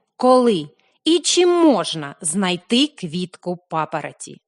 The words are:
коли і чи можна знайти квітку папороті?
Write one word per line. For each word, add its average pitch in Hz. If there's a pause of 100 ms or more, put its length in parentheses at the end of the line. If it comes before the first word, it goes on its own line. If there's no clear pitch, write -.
(160)
коли 240 (360)
і 330
чи 349
можна 220
знайти 190
квітку 180
папороті? 151